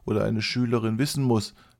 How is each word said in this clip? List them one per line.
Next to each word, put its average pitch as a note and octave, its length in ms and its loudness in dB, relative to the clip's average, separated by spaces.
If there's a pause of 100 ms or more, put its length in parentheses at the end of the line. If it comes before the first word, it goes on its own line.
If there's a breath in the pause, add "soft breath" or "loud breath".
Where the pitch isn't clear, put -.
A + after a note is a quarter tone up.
oder G#2+ 180 0
eine A2 180 0
Schülerin A2+ 560 0
wissen C#3 280 0
muss, A2+ 300 2 (240 soft breath)